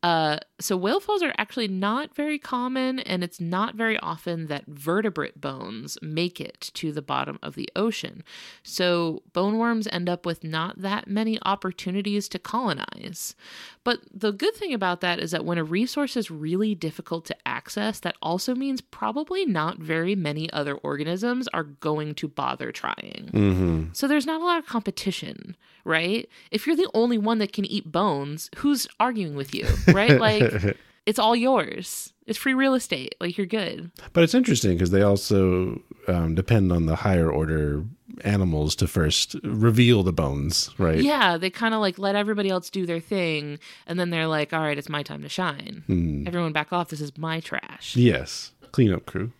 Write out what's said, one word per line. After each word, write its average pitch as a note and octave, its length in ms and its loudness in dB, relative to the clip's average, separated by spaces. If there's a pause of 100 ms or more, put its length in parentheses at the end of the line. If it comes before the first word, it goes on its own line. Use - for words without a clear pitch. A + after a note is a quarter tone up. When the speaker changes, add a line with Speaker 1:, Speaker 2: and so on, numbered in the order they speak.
Speaker 1:
Uh, D#3+ 340 2 (220)
so - 180 -2
whale G#3 220 2
falls G4+ 240 0
are D4 120 0
actually G#3+ 320 -4
not G3+ 460 -2
very D4+ 240 -2
common, C4 640 -2
and F3+ 240 -4
it's E3+ 180 -8
not F#3 320 -2
very A3 280 0
often E3 460 -6
that D3 200 -6
vertebrate D#3 720 -2
bones B2+ 580 -10
make D#3+ 400 -4
it - 360 -12
to D#3+ 160 -4
the D3 100 -6
bottom C#3 400 -4
of D3 140 -10
the - 200 -8
ocean. - 480 -4 (380)
So F3 640 0 (100)
bone G3+ 240 2
worms A3+ 340 0
end F3 160 -2
up F3 160 -2
with E3+ 200 -6
not D#3+ 380 -6
that G3 260 -4
many A3 360 -2
opportunities G3 840 -2
to F#3 100 -8
colonize. - 960 -6 (480)
But A#3+ 160 0 (140)
the G#3 180 -2
good D4+ 220 0
thing F#4 220 -4
about F3+ 260 0
that F3 180 0
is D#3+ 120 -4
that E3 140 -2
when E3+ 120 0
a E3 60 0
resource A#3 520 -2
is A#3 140 -2
really F3 460 -2
difficult E3 500 -6
to - 100 -8 (120)
access, G#3 540 -4
that - 200 -6
also F3+ 320 -2
means C4 280 -4
probably D4+ 640 -4
not E3+ 340 -2
very D#3+ 360 -2
many D#3 380 -4
other C#3+ 220 -2
organisms F#3 760 -2
are E3 120 -2
going D3+ 520 -4
to - 120 -6
bother B2+ 440 -4
trying. - 600 -8
Speaker 2:
Mm-hmm. F#2 500 4 (100)
Speaker 1:
So - 140 -2
there's C#4+ 200 4
not D#4+ 140 -2
a E4+ 40 -2
lot F4 140 2
of D4 80 -8
competition, - 880 -6 (280)
right? E3+ 460 0 (220)
If - 160 -2
you're D#4+ 80 2
the F4 180 2
only A#3+ 240 4
one A3 220 2
that G3+ 140 -2
can G3 120 -2
eat F#3+ 260 -6
bones, D3+ 680 0
who's C#4+ 300 2 (120)
arguing G#3+ 360 0
with C#3 200 -6
you, - 100 -4 (220)
right? F3+ 80 12
Speaker 2:
<laughs> A3+ 300 6
Speaker 1:
Like, A#2 520 4 (280)
it's G#3+ 140 2
all A3+ 160 6
yours. A#3 760 0 (140)
It's A3 120 -4
free C4 160 0
real C4 200 4
estate. D#3+ 480 -2
Like, F3 160 -4
you're G3 100 0
good. E3+ 440 -4 (220)
Speaker 2:
But E3+ 100 8
it's E3 100 4
interesting D3+ 440 4
'cause F2 120 4
they G2 140 6
also, F#2+ 800 4 (260)
um, E2 280 2
depend F#2+ 360 4
on E2+ 140 4
the D#2+ 120 2
higher F2 340 4
order D2+ 540 0 (380)
animals E2+ 540 2
to G2 100 2
first - 560 0
reveal A2+ 600 6
the F2+ 100 2
bones, C#2+ 640 0
right? F2+ 240 4
Speaker 1:
Yeah, B3+ 360 4
they F#3 120 -2
kinda, A3 300 0
like, G3 200 2
let G3 160 0
everybody G3+ 340 0
else F3+ 200 -2
do F#3+ 160 -2
their E3+ 140 -2
thing, D#3 600 -2 (280)
and E3+ 120 -4
then F3 100 0
they're E3 180 0
like, D#3 260 0
"All D#3+ 80 0
right, D3 160 0
it's C#3+ 120 -10
my D3 140 -4
time D3 180 -10
to D3 80 -12
shine. D#3+ 580 -6
Speaker 2:
Hmm. E2+ 400 0
Speaker 1:
Everyone E3+ 260 -2
back D3+ 200 0
off. F3 160 0
This D3+ 120 -8
is C#3+ 160 -8
my D#3+ 220 -4
trash." - 560 -8
Speaker 2:
Yes. A2+ 560 4 (200)
Cleanup G#2 340 4
crew. G2 340 -4